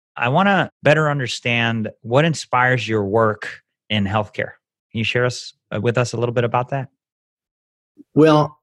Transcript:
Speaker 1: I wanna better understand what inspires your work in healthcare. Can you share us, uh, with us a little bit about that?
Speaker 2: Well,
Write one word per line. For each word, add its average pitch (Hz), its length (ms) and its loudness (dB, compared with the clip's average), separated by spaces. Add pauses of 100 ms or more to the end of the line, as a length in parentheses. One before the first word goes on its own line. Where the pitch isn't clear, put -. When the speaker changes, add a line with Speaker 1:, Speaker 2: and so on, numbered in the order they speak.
(160)
Speaker 1:
I 120 140 -2
wanna 180 400 2 (140)
better 151 260 4
understand 117 800 -2 (120)
what 123 220 2
inspires 127 640 0
your 110 160 0
work 107 600 -2 (260)
in 107 160 0
healthcare. 104 460 -4 (400)
Can 117 80 -6
you 113 40 -2
share 123 220 0
us, - 300 -6 (180)
uh, 104 80 -6
with 120 160 0
us 123 160 -2
a 117 40 -6
little 120 180 -2
bit 120 80 0
about 123 260 -2
that? 135 200 -6 (1200)
Speaker 2:
Well, 151 500 4